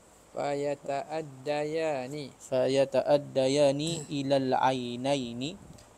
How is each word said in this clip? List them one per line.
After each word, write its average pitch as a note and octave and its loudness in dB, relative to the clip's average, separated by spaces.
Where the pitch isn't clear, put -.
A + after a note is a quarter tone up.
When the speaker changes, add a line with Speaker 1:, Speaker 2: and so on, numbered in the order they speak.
Speaker 1:
Fayata'addayani. C#3+ -4
Speaker 2:
Fayata'addayani C#3 2
ilal C3+ 2
ainaini B2+ 0